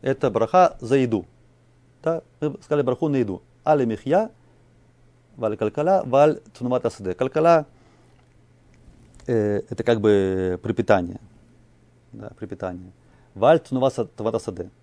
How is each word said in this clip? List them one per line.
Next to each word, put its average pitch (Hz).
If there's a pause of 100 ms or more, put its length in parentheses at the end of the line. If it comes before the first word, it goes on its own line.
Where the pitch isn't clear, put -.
Это 131
браха 139
за 120
еду. 113 (760)
Да? 165 (160)
Мы 147
сказали 147
браху 127
на 139
еду. 98 (200)
«Али 147
Михья», 151 (1040)
«Валь 110
Калькала», 151
«Валь 139 (180)
Тнуват 123
Асаде». 95
Калькала, 156 (1600)
э, 104
это 113
как 117
бы 95
пропитание. 101 (960)
Да, 107
пропитание. 92 (420)
«Валь 131
Тнуват 131
Аса-, 113
Тнуват 110
Асаде». 90 (140)